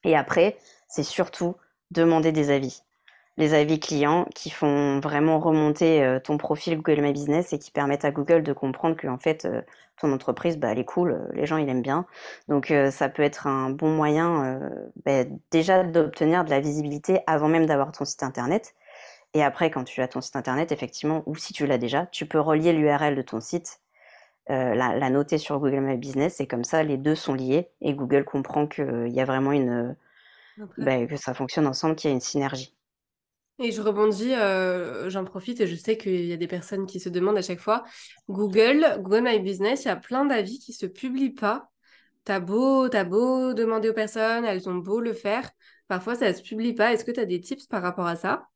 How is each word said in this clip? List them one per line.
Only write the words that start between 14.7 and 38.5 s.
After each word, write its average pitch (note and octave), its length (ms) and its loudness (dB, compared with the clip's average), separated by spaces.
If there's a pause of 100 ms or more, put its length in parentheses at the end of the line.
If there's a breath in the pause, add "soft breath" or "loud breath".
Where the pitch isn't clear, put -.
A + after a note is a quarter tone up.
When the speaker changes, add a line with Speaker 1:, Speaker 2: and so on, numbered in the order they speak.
Speaker 1:
bah, C#3 180 2 (280)
déjà F#3 320 4
d'obtenir E3 600 2
de D#3 60 -4
la C#3 100 2
visibilité D3 680 0
avant D3+ 200 2
même D#3+ 180 4
d'avoir D3 280 2
ton - 100 -6
site - 200 -8
internet. C3+ 520 -4 (600 loud breath)
Et D3+ 80 4
après, D#3 280 0
quand C3 140 -6
tu - 160 -6
as B2+ 80 0
ton C3 120 -6
site - 160 -12
internet, C3+ 360 -2
effectivement, D3+ 540 -4
ou D#3 80 -6
si - 180 -14
tu D3 140 -2
l'as C3+ 120 2
déjà, C#3 280 -2
tu - 200 -10
peux D#3+ 140 0
relier D#3+ 320 4
l'U D3+ 160 4
R C#3+ 140 2
L D3 120 2
de C#3 80 -2
ton A2+ 180 -6
site, - 400 -8 (680 soft breath)
euh, B2+ 260 0
la, A#2+ 220 2
la C3+ 120 0
noter C#3+ 280 2
sur D3+ 220 -4
Google C#3 220 2
My C3+ 160 0
Business, C#3 440 -2
et C3+ 60 -4
comme A#2+ 160 -4
ça, D#3+ 200 0
les D3 140 -2
deux D3 180 2
sont - 180 -4
liés, C3 360 0 (120)
et D3 120 0
Google C#3 320 2
comprend C#3+ 420 -2
que, D3 140 -8
euh, A#2+ 260 -2
il A#2+ 60 -6
y B2+ 80 0
a C3 40 2
vraiment C3+ 260 0
une, B2 440 0 (680 soft breath)
Speaker 2:
Après. F#3+ 220 -10
Speaker 1:
bah, C3+ 240 0
que D3 100 -6
ça B2+ 180 -6
fonctionne C#3+ 320 0
ensemble, D#3 280 0
qu'il D#3 140 -2
y C#3 40 2
a - 20 2
une B2 60 -2
synergie. C3+ 540 -4 (840)
Speaker 2:
Et A#3 120 -2
je G#3 80 -6
rebondis, G#3+ 540 2
euh, F#3 760 0
j'en F#3 160 -6
profite, G3+ 340 -10
et G3+ 80 2
je E3+ 80 -6
sais A3 220 -2
qu'il F#3 280 -2
y F3 60 -4
a E3+ 60 -6
des E3+ 100 -4
personnes F#3 380 -6
qui F#3+ 160 -10
se F#3 80 -8
demandent F#3 280 0
à F#3+ 40 0
chaque F#3 180 -6
fois, A#3 240 -2 (460 loud breath)
Google, A3 720 4